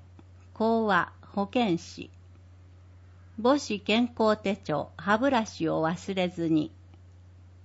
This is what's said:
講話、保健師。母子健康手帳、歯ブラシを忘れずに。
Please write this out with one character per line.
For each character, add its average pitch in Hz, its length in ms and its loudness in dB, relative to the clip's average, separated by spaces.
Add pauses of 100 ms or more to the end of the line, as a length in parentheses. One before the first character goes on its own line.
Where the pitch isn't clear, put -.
(520)
講 226 320 0
話、 190 380 2
保 202 240 -4
健 202 320 0
師。 - 320 -14 (1300)
母 269 160 4
子 208 220 -6
健 220 220 2
康 220 340 2
手 202 180 -4
帳、 - 440 -4
歯 202 180 0
ブ 269 140 2
ラ 226 160 0
シ - 240 -4
を 160 120 0
忘 175 320 -4
れ 180 140 0
ず 170 200 -4
に。 156 220 2 (960)